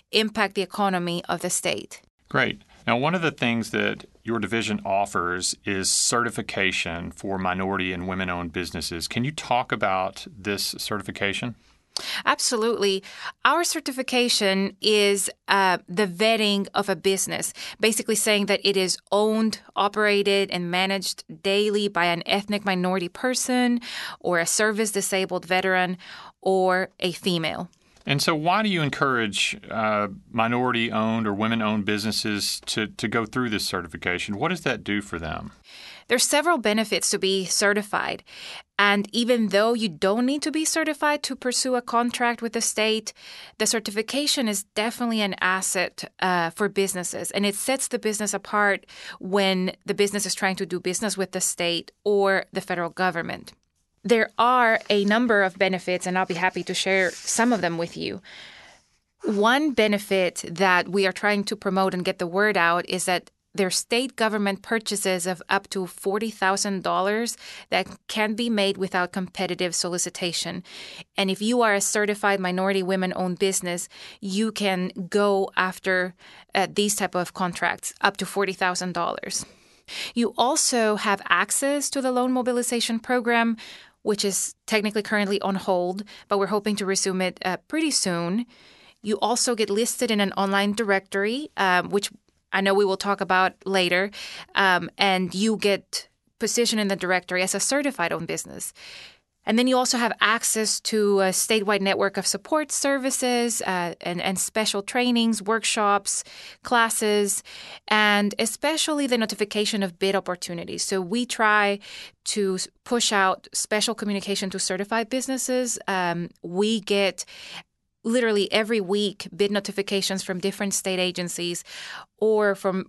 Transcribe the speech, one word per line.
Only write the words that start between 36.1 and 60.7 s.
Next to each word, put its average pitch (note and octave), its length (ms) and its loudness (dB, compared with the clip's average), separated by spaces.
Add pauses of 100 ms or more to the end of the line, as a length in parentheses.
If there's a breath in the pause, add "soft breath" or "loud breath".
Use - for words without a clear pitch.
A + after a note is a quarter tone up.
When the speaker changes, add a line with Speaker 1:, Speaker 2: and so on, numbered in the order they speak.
Speaker 1:
several D4+ 360 2
benefits G#3+ 520 0
to G3+ 80 0
be F#3+ 280 0
certified. G3+ 760 0 (560 loud breath)
And G3+ 340 2
even A#3 360 2
though G#3 240 2
you A3+ 160 -2
don't G3 360 0
need C#4 180 -2
to D#4 100 -4
be D#4 120 -2
certified D4+ 600 0
to C4+ 100 -6
pursue B3+ 400 -2
a A#3+ 80 0
contract A#3+ 600 0
with A3+ 100 -4
the A#3 80 -2
state, A3 520 0 (460 loud breath)
the G#3+ 80 0
certification A3+ 800 0
is G3+ 160 0 (140)
definitely A3+ 440 0
an G3+ 200 0
asset, F#3 640 0 (160)
uh, F3 300 2
for G3+ 180 0
businesses. F#3+ 640 -4
And G3+ 120 0
it G3+ 120 0
sets C4+ 320 -2
the A#3+ 100 -2
business G#3 340 -2
apart G3+ 540 0 (320 loud breath)
when F#3 540 2 (120)
the G3+ 100 -2
business G3+ 320 2
is F#3 80 -2
trying F#3+ 220 0
to F#3+ 100 -4
do F3+ 120 -4
business F#3 380 -2
with F#3+ 160 -2
the F#3 80 -2
state E3+ 500 -2 (140)
or G3 480 4
the F#3 80 -4
federal F3 300 -4
government. E3+ 640 -4 (520)
There A3 340 4
are A#3+ 400 6 (100)
a G#3 160 4
number G#3+ 380 4
of F#3+ 160 0
benefits, F#3 480 0
and F#3 100 0
I'll F#3 100 0
be F#3 80 -2
happy F3+ 280 0
to F#3 120 -6
share F#3+ 360 2
some - 420 0
of G#3 80 2
them E3+ 160 0
with E3+ 200 -6
you. F3 260 -8 (1000 loud breath)
One A#3+ 480 2
benefit G3+ 760 2
that F3 400 4